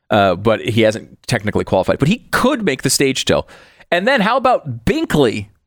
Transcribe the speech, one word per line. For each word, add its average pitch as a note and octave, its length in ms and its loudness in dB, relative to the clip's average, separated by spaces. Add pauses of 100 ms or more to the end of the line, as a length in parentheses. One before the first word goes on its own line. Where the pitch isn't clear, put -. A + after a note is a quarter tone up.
(100)
Uh, G2 260 4
but G#2 240 0
he G#2+ 220 0
hasn't G#2+ 440 0
technically G2+ 380 -2
qualified. F#2 340 0
But C#3 100 2
he A#3 100 2 (120)
could B3 340 0
make C#3 180 -4
the C3+ 80 0
stage C3+ 320 0
still. C#2+ 260 0 (420)
And F3+ 160 0
then C4 140 2
how A3 160 0
about A3 480 -2
Binkley? C#3+ 600 0 (200)